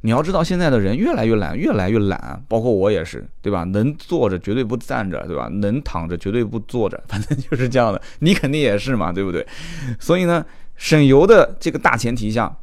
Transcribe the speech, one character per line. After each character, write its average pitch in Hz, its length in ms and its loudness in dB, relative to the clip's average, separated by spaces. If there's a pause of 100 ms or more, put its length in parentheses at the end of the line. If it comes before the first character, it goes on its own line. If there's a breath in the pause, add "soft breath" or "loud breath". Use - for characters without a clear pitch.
你 110 100 2
要 131 100 2
知 160 80 -4
道， 165 140 2
现 180 120 -2
在 175 140 2
的 127 80 4
人 101 180 0
越 262 180 0
来 120 120 0
越 113 80 4
懒， 92 240 -2
越 214 140 0
来 95 180 0
越 113 80 2
懒， 98 480 -2
包 113 140 0
括 123 100 0
我 98 180 2
也 90 160 0
是， 60 220 -12 (160)
对 101 80 -2
吧？ 90 140 -2
能 104 320 0
坐 135 340 0
着 90 80 -2
绝 101 160 -4
对 131 80 0
不 117 140 -4
站 117 340 -6
着， - 160 -8
对 85 80 -8
吧？ 62 160 -4
能 104 320 -2
躺 82 260 -6
着 87 80 -4
绝 98 140 -6
对 117 140 0
不 107 160 -8
坐 110 280 -2
着， - 140 -8
<laughs> - 60 -14
反 101 120 -4
正 107 160 -2
就 - 200 -4
是 127 120 0
这 127 120 2
样 113 120 2
的。 - 80 -4 (200 loud breath)
你 165 120 4
肯 139 200 0
定 151 80 0
也 107 180 2
是 131 160 -2
嘛， 87 180 -2
对 95 120 -2
不 92 80 -2
对？ 85 120 -2 (540 loud breath)
所 - 180 0
以 185 80 0
呢， 170 200 0 (320 soft breath)
省 151 280 4
油 139 220 8
的 202 320 8
这 - 100 -4
个 143 80 -4
大 135 200 2
前 120 180 -2
提 110 160 -4
下 110 320 -2